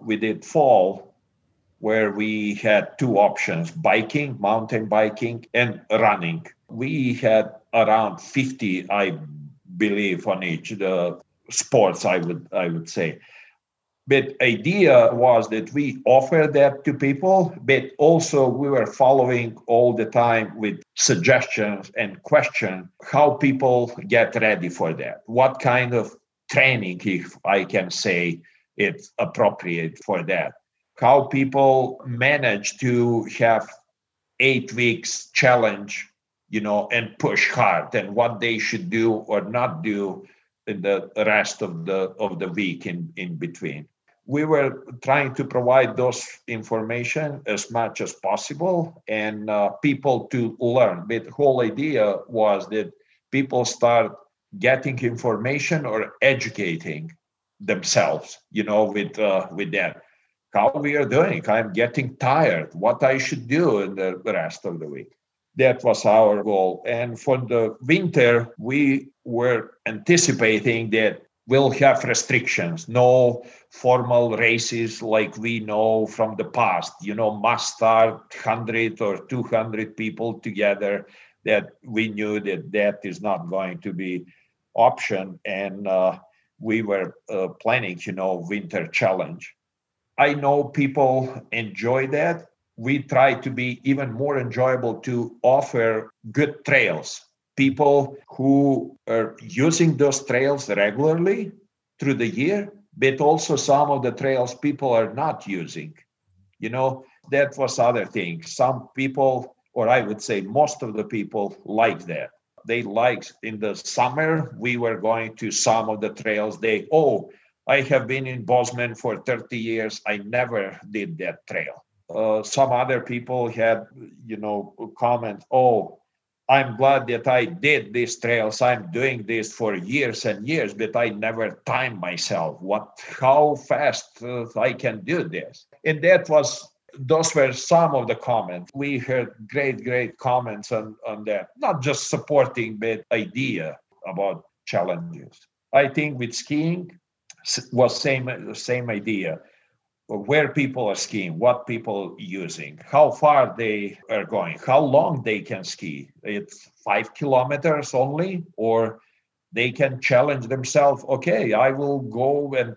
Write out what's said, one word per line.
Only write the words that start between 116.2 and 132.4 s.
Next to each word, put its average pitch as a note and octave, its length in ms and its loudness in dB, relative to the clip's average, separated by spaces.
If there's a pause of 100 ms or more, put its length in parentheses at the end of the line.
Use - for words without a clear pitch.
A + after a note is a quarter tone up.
trails. G#2+ 360 -2
They, G#2+ 340 -2
"Oh, C#3 380 2 (360)
I C#3 240 2
have B2+ 160 2
been C3+ 200 -4
in B2+ 180 -10
Bozeman A#2+ 500 0
for G#2+ 280 -6
thirty A#2+ 360 -4
years. A2 480 -4
I G#2 120 -4
never G#2+ 640 -4 (100)
did F#2+ 280 -6
that F2 280 -8
trail." D#2 380 -10 (240)
Uh, A2 340 0
some C3 300 0
other B2+ 280 0
people A#2+ 480 -4
had, A2+ 380 0 (400)
you A2 100 -8
know, G#2 380 -6 (240)
comment, A#2 520 -2
"Oh, B2 480 2 (520)
I'm C3 260 4
glad C3+ 300 4
that A#2 220 -2
I B2+ 160 4
did G#2 480 0
these A#2 260 -2
trails. A2+ 420 -2
I'm A#2+ 300 0
doing A#2+ 340 -2
this A2 280 -4
for G#2+ 220 -2
years A2+ 520 -4
and G#2 220 -4
years, C#3 260 -2
but A2 220 -6
I A#2 140 0
never A2 540 -6
time B2 360 -4
myself. E2+ 600 -4